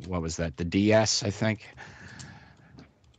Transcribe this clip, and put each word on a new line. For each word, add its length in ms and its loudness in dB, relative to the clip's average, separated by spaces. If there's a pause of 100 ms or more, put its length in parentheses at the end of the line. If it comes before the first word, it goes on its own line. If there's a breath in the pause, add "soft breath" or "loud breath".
what 140 -2
was 160 -6
that, 180 -4
the 80 -4
D 300 4
S, 300 4
I 80 0
think? 360 -2 (1500 loud breath)